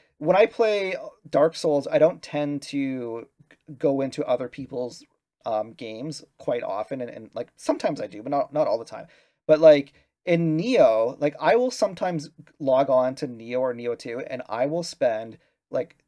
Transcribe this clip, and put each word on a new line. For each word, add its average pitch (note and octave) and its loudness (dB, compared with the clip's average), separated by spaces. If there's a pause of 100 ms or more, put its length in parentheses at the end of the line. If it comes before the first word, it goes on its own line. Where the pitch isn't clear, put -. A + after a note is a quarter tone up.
(180)
when E3+ 2
I A3 6
play G#3 0 (320)
Dark D#3 2
Souls, D3 0
I D#3 4
don't E3 4
tend D3 -6
to B2+ -6 (240)
g-, - -20 (220)
go C#3 0
into C3+ -4
other B2 -2
people's, B2 -10 (420)
um, A2 -4
games B2 -12 (140)
quite B2 -4
often, G#2+ -8
and, A#2+ -10
and, A2 -16
like, A#2+ -10
sometimes - -4
I G#2+ -8
do, G#2 -14
but C3 -8
not, C#3+ -2
not D3 0
all A2 0
the A2+ -12
time. - -16 (400)
But, D#3 6
like, D3 8 (340)
in E3+ 2
Nioh, C3+ 4
like, D3 0
I F3+ 4
will B3 2
sometimes F3+ -4 (280)
log C3+ 2
on B2+ 2
to C#3+ -8
Nioh A#2+ -6
or B2+ -2
Nioh A#2+ -6
two, A#2+ -10
and B2+ -10
I A#2 -2
will E3 -4
spend, A2+ -4 (320)
like, - -6 (100)